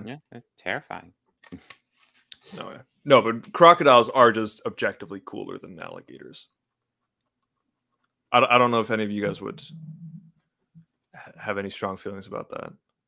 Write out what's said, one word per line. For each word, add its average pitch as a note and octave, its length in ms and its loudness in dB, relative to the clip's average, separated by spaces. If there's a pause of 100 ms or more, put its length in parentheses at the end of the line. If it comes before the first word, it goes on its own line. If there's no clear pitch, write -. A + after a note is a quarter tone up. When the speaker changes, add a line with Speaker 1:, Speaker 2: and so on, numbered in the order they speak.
Speaker 1:
Yeah, B2 120 -14 (140)
that's A#2+ 260 -20
terrifying. F#2 560 -12 (1400)
Speaker 2:
No, - 140 -12
yeah. - 100 -18 (240)
No, C3+ 160 6
but A2+ 320 -4
crocodiles C#3+ 560 8
are A#2+ 220 6
just G#2+ 340 -6
objectively G2+ 600 -8
cooler - 320 -14
than F2+ 220 -20
alligators. - 680 -20 (1800)
I, B2 140 4 (100)
I - 20 8
don't A#2+ 140 4
know A#2 80 2
if A2 120 -2
any A2 120 -2
of G#2 80 -6
you G2+ 140 -4
guys G2 160 -6
would - 220 -12 (1500)
ha-, - 240 -20
have G#2 180 -6
any G2 120 -6
strong G2 280 -8
feelings G2 300 -14
about - 220 -12
that. G1+ 240 -14 (340)